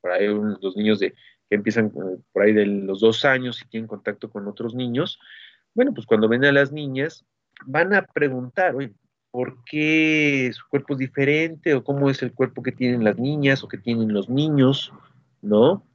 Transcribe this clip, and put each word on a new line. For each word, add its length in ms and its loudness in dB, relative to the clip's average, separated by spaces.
Por 120 -6
ahí 160 0
un, 340 -2
los 140 -6
niños 240 0
de, 100 0
que 460 -6
empiezan, 300 0
eh, 340 -8
por 120 2
ahí 80 6
de 140 4
los 340 -4
dos 240 4
años 360 0
y 60 -20
tienen 220 -10
contacto 420 -10
con 160 -10
otros 300 -8
niños, 420 -4
bueno, 180 2
pues 140 -12
cuando 220 4
ven 160 2
a 80 6
las 180 4
niñas, 560 -8
van 280 0
a 80 2
preguntar, 760 -2
"Oye, 160 -6
¿por 320 -8
qué 880 0
su 140 -18
cuerpo 240 -4
es 80 -4
diferente? 760 0
¿O 80 0
cómo 280 0
es 120 -4
el 100 -6
cuerpo 300 -4
que 80 -4
tienen 320 -2
las 160 2
niñas 460 0
o 40 -18
que 100 -12
tienen 360 -2
los 140 -2
niños?", 640 2
¿no? 520 4